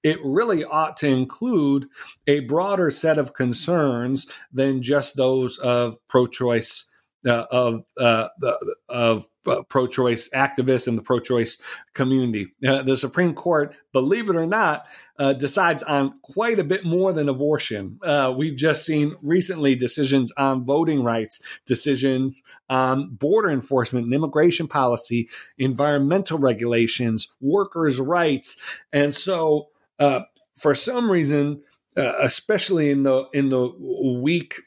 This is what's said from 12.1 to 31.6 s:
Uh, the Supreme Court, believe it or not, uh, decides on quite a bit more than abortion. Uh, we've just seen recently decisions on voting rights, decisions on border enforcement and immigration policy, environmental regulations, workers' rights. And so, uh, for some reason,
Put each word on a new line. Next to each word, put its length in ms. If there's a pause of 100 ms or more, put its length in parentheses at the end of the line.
Uh, 160
the 140
Supreme 380
Court, 400 (180)
believe 360
it 80
or 100
not, 400 (320)
uh, 140
decides 500
on 380
quite 380
a 60
bit 200
more 280
than 160
abortion. 720
Uh, 340
we've 200
just 280
seen 380
recently 520
decisions 580
on 320
voting 380
rights, 380 (240)
decisions 760 (260)
on 460
border 360
enforcement 540
and 100
immigration 540
policy, 600 (300)
environmental 800
regulations, 1000
workers' 600
rights. 580 (340)
And 220
so, 540 (300)
uh, 220 (340)
for 200
some 360
reason, 520 (340)